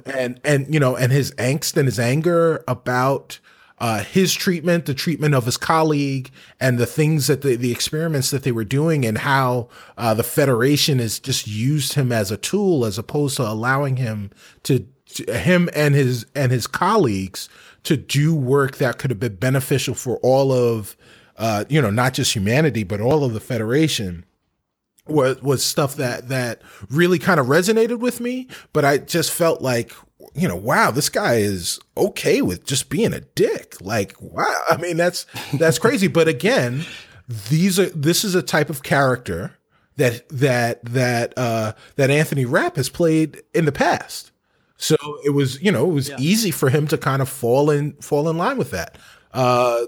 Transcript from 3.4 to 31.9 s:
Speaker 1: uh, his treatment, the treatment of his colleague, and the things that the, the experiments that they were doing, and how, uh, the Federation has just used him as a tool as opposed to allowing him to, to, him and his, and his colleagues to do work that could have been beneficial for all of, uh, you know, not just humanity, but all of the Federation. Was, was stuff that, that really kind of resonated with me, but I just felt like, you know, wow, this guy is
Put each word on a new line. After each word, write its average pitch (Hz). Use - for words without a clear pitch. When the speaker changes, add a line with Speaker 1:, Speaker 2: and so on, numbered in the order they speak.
Speaker 1:
uh, 110
his 185
treatment, 170
the 143
treatment 151
of 123
his 120
colleague, 143
and 127
the 120
things 151
that 139
the, 131
the 120
experiments 156
that 139
they 131
were 113
doing, 143
and 110
how, 127
uh, 113
the 110
Federation 139
has 113
just -
used 131
him 131
as 107
a 104
tool 180
as 98
opposed 143
to 135
allowing 127
him 110
to, 120
to, 113
him 175
and 147
his, 127
and 131
his 120
colleagues 131
to 147
do 147
work 135
that 120
could 131
have 101
been 110
beneficial 127
for 117
all 131
of, 117
uh, 104
you 151
know, 104
not 127
just -
humanity, 113
but 101
all 143
of 120
the 107
Federation. 113
Was, 131
was 131
stuff 139
that, 123
that 123
really 170
kind 180
of 127
resonated 220
with 240
me, 254
but 147
I 139
just -
felt -
like, 120
you 170
know, -
wow, 170
this 127
guy 175
is 101